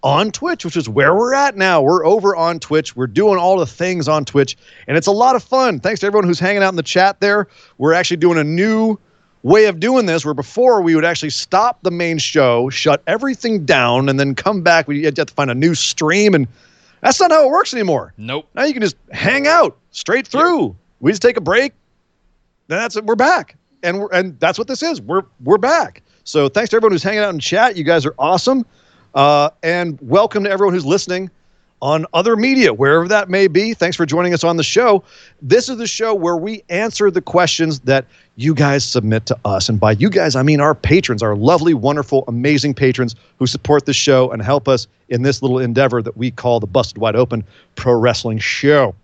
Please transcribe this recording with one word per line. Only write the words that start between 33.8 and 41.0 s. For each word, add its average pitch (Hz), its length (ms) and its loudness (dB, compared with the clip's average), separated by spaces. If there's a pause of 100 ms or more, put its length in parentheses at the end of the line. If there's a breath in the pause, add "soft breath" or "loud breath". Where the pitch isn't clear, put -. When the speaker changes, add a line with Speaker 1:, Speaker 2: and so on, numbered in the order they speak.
Speaker 1:
for 165 100 -2
joining 175 260 -2
us 165 120 -2
on 170 120 0
the 160 60 -2
show. 208 400 2 (400 soft breath)
This 226 260 2
is 262 100 -8
the 226 80 -8
show 220 280 -4
where 175 220 -2
we 202 320 -8
answer 208 420 -2
the 175 100 -2
questions 160 600 0
that 131 260 0 (300 soft breath)
you 147 180 0
guys 139 300 0
submit 110 420 0
to 123 180 -4
us. 98 240 -2
And 110 120 0
by 110 120 4
you 113 160 0
guys, 170 280 0
I 131 60 0
mean 147 180 2
our 151 140 2
patrons, 131 480 0